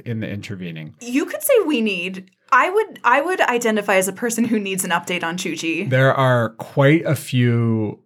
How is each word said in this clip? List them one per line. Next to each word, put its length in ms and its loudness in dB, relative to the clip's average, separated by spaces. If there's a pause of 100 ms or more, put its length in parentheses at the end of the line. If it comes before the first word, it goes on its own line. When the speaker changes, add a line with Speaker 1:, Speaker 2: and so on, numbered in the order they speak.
Speaker 1:
in 140 -6
the 100 -6
intervening. 680 -10
Speaker 2:
You 260 -2
could 160 -10
say 120 2 (120)
we 160 0
need. 480 -6 (220)
I 180 4
would, 340 -2
I 180 4
would 200 -2
identify 540 0
as 120 4
a 60 -6
person 320 -2
who 140 0
needs 240 -4
an 80 -4
update 320 -2
on 140 -4
Chuchi. 520 -4
Speaker 1:
There 240 4
are 360 2
quite 540 2
a 120 0
few 920 0